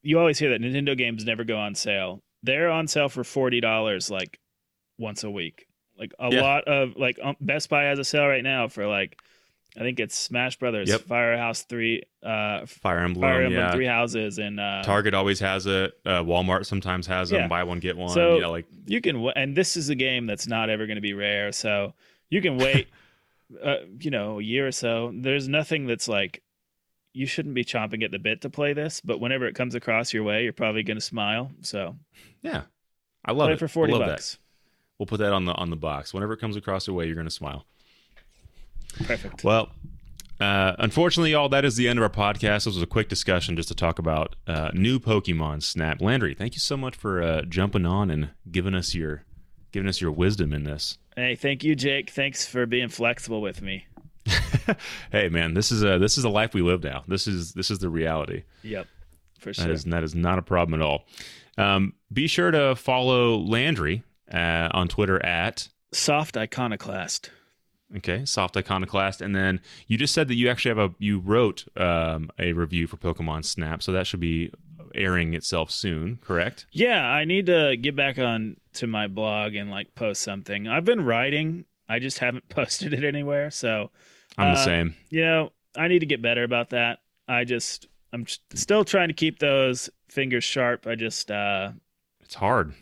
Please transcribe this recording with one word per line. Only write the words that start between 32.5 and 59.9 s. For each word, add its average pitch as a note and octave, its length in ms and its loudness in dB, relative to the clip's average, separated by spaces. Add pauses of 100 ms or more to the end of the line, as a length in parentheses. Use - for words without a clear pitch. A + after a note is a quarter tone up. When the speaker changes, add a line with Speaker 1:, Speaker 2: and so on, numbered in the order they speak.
Speaker 2:
I - 80 -4
love D3 160 4
Speaker 1:
play D#3 60 2
Speaker 2:
it. - 60 -4
Speaker 1:
for D#3+ 80 -2
forty D#3+ 240 2
Speaker 2:
I A#2+ 40 4
love A2+ 120 2
Speaker 1:
bucks. - 240 -6
Speaker 2:
that. - 60 -16 (600)
We'll G2+ 80 -6
put G#2+ 120 -4
that G#2 140 2
on F#2+ 120 2
the, F2 100 0
on F2 160 -4
the E2 60 -4
box. D2 380 -6
Whenever G2+ 200 -4
it A2+ 60 -10
comes G#2+ 140 -6
across G2 320 -4
your F#2+ 80 -4
way, E2+ 120 -2
you're D#2+ 100 -4
gonna E2 140 -6
smile. D2 360 -10 (1400)
Speaker 1:
Perfect. - 380 -6
Speaker 2:
Well, A2 280 2 (720)
uh, G2 380 4
unfortunately, E3 540 4
y'all, D3 160 4
that C#3 160 4
is B2 120 2
the A#2+ 120 4
end A#2+ 100 4
of A2+ 60 4
our G#2 60 4
podcast. G#2 540 2
This - 20 0
was F#2 160 0
a E2+ 40 0
quick - 220 0
discussion F2+ 480 0
just E2 120 -4
to E2+ 60 -8
talk E2 240 0
about, D#2+ 380 0 (100)
uh, D#2 260 -2
new A2 280 2
Pokemon D#2+ 600 0
Snap. D#2 380 -2
Landry, G#2 340 0
thank A#2 200 -6
you - 60 -8
so - 160 -2
much C3 180 -6
for, F#2+ 280 -2
uh, D#2+ 200 0
jumping F#2 440 0
on F#2+ 240 2
and D2+ 200 -2 (200)
giving F#2 240 0
us F2 200 -2
your, D#2 300 -4 (480)
giving G2 160 -2
us F2+ 120 -2
your E2 120 0
wisdom F2 400 2
in D2 120 -4
this. D2 340 -6 (180)
Speaker 1:
Hey, B2 180 0
thank C#3 300 -2
you, D#3 100 4
Jake. C3+ 360 0
Thanks C3+ 360 -2
for B2 200 0
being A#2+ 220 0
flexible A2+ 520 -2
with G2+ 220 -6
me. F#2+ 240 -8 (400)
Speaker 2:
<laughs> - 400 0 (460)
Hey, G#2 160 2
man, E2 240 2
this G2+ 180 2
is G#2+ 140 2
a, F#2 140 6
this G2+ 180 4
is C3 80 -2
a A2 60 2
life G#2+ 240 2
we F#2 80 2
live F2 200 4
now. C2+ 240 -8
This F#2 200 -2
is, F2+ 260 -4
this F#2 180 -4
is G2 100 -4
the F2+ 100 -2
reality. D#2+ 540 -2 (180)
Speaker 1:
Yep, G2+ 240 -10 (520)
for - 120 -12
Speaker 2:
That G2+ 60 -10
Speaker 1:
sure. E2+ 160 -2
Speaker 2:
is, D2+ 120 -4
that E2 180 -2